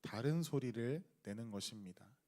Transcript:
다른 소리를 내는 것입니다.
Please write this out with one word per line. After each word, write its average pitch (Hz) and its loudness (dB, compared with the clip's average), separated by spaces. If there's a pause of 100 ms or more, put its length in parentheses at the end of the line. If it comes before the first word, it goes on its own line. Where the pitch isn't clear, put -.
다른 143 2
소리를 131 2 (180)
내는 110 -6
것입니다. 101 -6 (180)